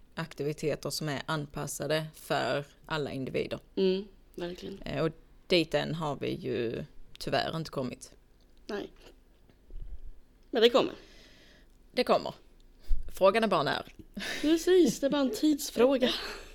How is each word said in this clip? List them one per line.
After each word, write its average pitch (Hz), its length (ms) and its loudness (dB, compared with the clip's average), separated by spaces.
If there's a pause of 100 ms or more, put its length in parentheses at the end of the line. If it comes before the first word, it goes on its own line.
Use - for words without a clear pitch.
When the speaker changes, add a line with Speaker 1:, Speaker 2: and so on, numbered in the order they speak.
(160)
Speaker 1:
aktiviteter 151 720 -4
som 156 200 -4
är 135 160 -4
anpassade 147 800 -4 (100)
för 135 480 0 (220)
alla 147 260 -4
individer. - 480 -4 (160)
Speaker 2:
Mm, 190 300 2 (300)
verkligen. 180 460 -10
Speaker 1:
Eh, 147 220 -4
och 160 80 0 (360)
dit 170 260 4
än 147 220 -2
har 151 200 -4
vi 127 200 -4
ju 123 480 -4 (360)
tyvärr - 380 -2
inte 156 140 -8
kommit. - 400 -8 (560)
Speaker 2:
Nej. 208 220 -6 (1600)
Men 233 100 2
det 233 80 8
kommer. - 240 4 (1000)
Speaker 1:
Det 247 120 0
kommer. 98 300 2 (840)
Frågan 202 260 6
är 220 40 2
bara 175 160 2
när. 139 220 -2 (560)
Speaker 2:
Precis, 330 580 6
det 277 80 -2
är 269 40 2
bara 285 100 2
en 254 140 2
tidsfråga. 269 720 2 (460)